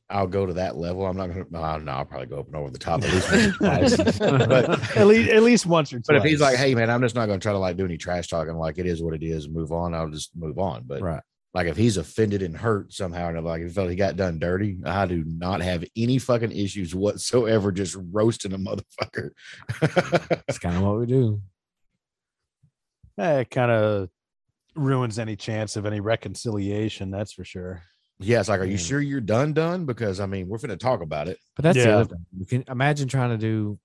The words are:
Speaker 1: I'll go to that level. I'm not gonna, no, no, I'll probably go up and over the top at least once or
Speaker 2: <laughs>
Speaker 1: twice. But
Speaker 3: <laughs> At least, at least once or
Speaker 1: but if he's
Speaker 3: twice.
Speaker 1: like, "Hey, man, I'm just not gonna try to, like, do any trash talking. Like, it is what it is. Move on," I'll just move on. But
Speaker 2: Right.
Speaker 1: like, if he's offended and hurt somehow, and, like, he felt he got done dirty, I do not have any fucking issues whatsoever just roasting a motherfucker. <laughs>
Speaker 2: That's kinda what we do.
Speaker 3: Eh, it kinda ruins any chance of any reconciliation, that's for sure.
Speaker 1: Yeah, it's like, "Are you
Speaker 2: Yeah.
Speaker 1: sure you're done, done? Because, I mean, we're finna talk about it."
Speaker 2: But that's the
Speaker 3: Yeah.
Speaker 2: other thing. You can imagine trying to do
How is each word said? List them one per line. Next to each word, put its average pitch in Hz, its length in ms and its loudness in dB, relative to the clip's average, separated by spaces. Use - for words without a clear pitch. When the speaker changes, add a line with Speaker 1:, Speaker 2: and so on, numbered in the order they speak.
Speaker 1:
I'll 98 180 0
go 98 180 0
to 90 80 -2
that 85 240 -4
level. 87 280 -4
I'm 92 120 -2
not 95 100 -4
gonna, 90 240 -8
no, 80 260 -4
no, 76 140 -8
I'll 67 140 -6
probably 65 220 -10
go 67 120 -10
up 67 80 -12
and 76 80 -12
over 73 160 -6
the 62 80 -14
top 82 240 -2
at 76 100 -2
least 92 180 0
once 214 680 4
or 320 40 2
Speaker 2:
<laughs> - 140 2
Speaker 1:
twice. 113 100 4
But 135 500 2
Speaker 3:
<laughs> - 0 -
At 208 100 8
least, 220 240 8
at 220 120 8
least 233 240 6
once 165 260 2
or 127 140 -6
Speaker 1:
but 151 80 8
if 127 80 6
he's 151 160 4
Speaker 3:
twice. 143 140 6
Speaker 1:
like, 123 60 4
"Hey, 135 160 4
man, 113 160 4
I'm 120 100 2
just 117 140 0
not 120 120 0
gonna 98 120 0
try 107 140 0
to, 101 60 0
like, 92 180 0
do 95 80 0
any 87 120 -4
trash 87 300 -4
talking. 82 280 -2
Like, 80 220 -4
it 90 80 -2
is 85 160 -2
what 82 140 -4
it 76 80 -8
is. 80 260 -4
Move 78 220 -6
on," 85 240 -2
I'll 80 140 -4
just 76 260 -12
move 80 240 -8
on. 76 260 -4
But 69 160 -8
Speaker 2:
Right. 82 200 -6
Speaker 1:
like, 90 100 -2
if 80 100 -2
he's 110 220 2
offended 101 460 0
and 85 120 -6
hurt 101 380 -4
somehow, 87 360 -6
and, 82 140 -6
like, 82 200 -4
he 85 60 -6
felt 90 200 -2
he 87 60 -4
got 92 200 0
done 90 220 -2
dirty, 90 480 -2
I 95 220 0
do 85 180 -2
not 82 360 -4
have 90 220 -2
any 123 220 2
fucking 117 320 0
issues 98 420 -4
whatsoever 104 800 2
just 90 260 -4
roasting 107 420 0
a 95 60 -6
motherfucker. 104 720 -8
<laughs> - 680 0
Speaker 2:
That's - 140 -6
kinda 87 220 -2
what 101 180 2
we 120 80 -2
do. 117 340 2
Speaker 3:
Eh, 165 220 2
it 120 100 -2
kinda 107 580 2
ruins 127 420 0
any 110 180 -4
chance 107 420 -4
of 104 100 -4
any 104 120 -4
reconciliation, 104 1120 -4
that's 101 240 -6
for 92 120 -16
sure. 90 360 -12
Speaker 1:
Yeah, 110 200 4
it's 95 100 0
like, 98 120 2
"Are 95 40 0
you 92 60 0
Speaker 2:
Yeah. 92 60 0
Speaker 1:
sure 90 240 -2
you're 139 200 -4
done, 117 320 2
done? 165 320 -2
Because, 110 340 -4
I 104 60 -4
mean, 95 220 -6
we're 104 100 -6
finna 101 220 -8
talk 120 220 0
about 78 260 -6
it." 92 100 -8
Speaker 2:
But 135 80 -2
that's 156 140 6
the 123 120 6
Speaker 3:
Yeah. 104 80 8
Speaker 2:
other 110 180 4
thing. 85 100 -14
You 92 80 -10
can 127 240 -2
imagine 139 380 0
trying 123 240 0
to 117 60 0
do 107 480 -2